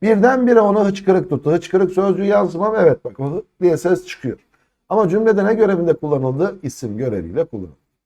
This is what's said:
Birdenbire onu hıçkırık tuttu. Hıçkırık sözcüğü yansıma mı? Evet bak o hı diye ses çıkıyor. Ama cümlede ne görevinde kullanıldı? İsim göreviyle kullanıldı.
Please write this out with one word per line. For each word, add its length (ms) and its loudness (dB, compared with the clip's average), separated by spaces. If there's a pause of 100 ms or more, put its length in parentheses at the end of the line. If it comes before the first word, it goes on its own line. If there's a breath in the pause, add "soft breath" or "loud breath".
Birdenbire 580 4
onu 240 2
hıçkırık 460 0
tuttu. 220 -2
Hıçkırık 380 0
sözcüğü 340 -2
yansıma 460 0
mı? 100 -4
Evet 240 2
bak 160 -12
o 100 -6
hı 120 -8 (200)
diye 140 4
ses 300 -2
çıkıyor. 320 -8 (500)
Ama 200 0
cümlede 360 2
ne 100 2
görevinde 400 2
kullanıldı? 680 -2
İsim 340 -10
göreviyle 480 -6
kullanıldı. 320 -12 (300)